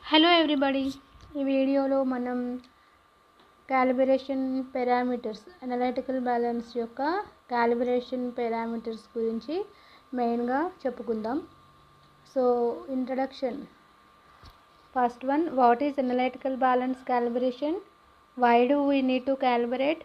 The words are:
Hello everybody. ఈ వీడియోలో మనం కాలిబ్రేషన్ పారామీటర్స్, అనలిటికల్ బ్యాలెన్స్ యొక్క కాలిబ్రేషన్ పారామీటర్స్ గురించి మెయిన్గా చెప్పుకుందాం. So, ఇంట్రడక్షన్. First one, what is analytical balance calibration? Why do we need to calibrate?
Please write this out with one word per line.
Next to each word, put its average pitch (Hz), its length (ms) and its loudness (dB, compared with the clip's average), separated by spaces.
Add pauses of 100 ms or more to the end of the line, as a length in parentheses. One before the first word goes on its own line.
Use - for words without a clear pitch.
(140)
Hello 311 160 8 (120)
everybody. 277 500 0 (460)
ఈ 277 60 -4
వీడియోలో 269 600 2
మనం 247 540 -4 (1120)
కాలిబ్రేషన్ 262 920 2
పారామీటర్స్, 247 800 -2 (220)
అనలిటికల్ 254 560 -2
బ్యాలెన్స్ 240 580 -2
యొక్క 269 460 -4 (280)
కాలిబ్రేషన్ 247 800 0
పారామీటర్స్ 226 880 -6
గురించి 226 480 -4 (480)
మెయిన్గా 247 580 -2 (140)
చెప్పుకుందాం. 226 560 -4 (960)
So, 262 60 2 (460)
ఇంట్రడక్షన్. 262 760 -4 (1300)
First 247 360 -2
one, 302 240 0
what 240 260 6
is 285 140 -2 (100)
analytical 254 540 -2
balance 254 480 0
calibration? 247 680 -2 (640)
Why 240 300 6
do 285 100 4 (140)
we 277 100 4 (100)
need 254 180 -2
to 269 60 2
calibrate? 254 680 0